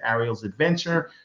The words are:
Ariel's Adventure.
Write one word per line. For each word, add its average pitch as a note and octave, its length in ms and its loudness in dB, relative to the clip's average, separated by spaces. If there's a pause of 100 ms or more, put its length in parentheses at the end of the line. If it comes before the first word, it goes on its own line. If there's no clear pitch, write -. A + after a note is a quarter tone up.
Ariel's A2+ 400 0
Adventure. E3 680 0 (140)